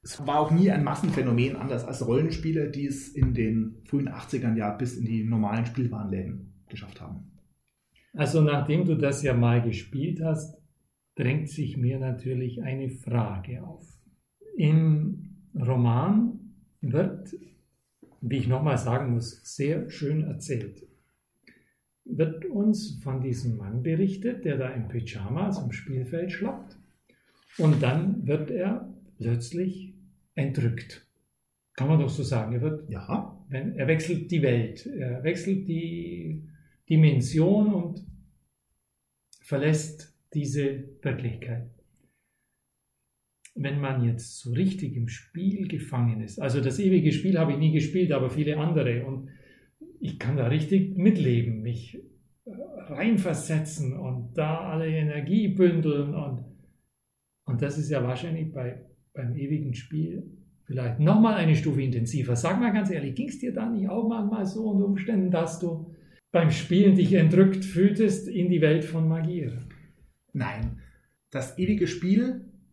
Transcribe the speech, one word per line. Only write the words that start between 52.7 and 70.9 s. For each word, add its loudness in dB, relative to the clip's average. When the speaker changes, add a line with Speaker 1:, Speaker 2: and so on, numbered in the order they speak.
Speaker 2:
reinversetzen 0
und -6
da -2
alle -2
Energie 0
bündeln 2
und, -6
und -2
das -2
ist -4
ja 0
wahrscheinlich -4
bei, -8
beim -4
ewigen -2
Spiel -6
vielleicht -4
nochmal 6
eine 4
Stufe 2
intensiver. 0
Sag 0
mal 2
ganz 0
ehrlich, -4
ging's -6
dir -6
da -4
nicht -2
auch -2
manchmal -2
so -4
unter 4
Umständen, 2
dass 0
du -6
beim 4
Spielen 6
dich 6
entrückt 8
fühltest 4
in 0
die 4
Welt 4
von 0
Magia? -2
Speaker 1:
Nein. -4